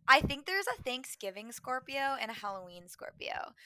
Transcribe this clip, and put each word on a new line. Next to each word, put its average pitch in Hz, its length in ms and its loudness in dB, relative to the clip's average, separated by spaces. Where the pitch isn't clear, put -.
I 277 120 12
think 285 240 0
there's 381 220 0
a 480 160 -2
Thanksgiving 233 680 -6
Scorpio 269 680 -2
and 220 120 -2
a - 20 -8
Halloween 180 540 -8
Scorpio. - 680 -8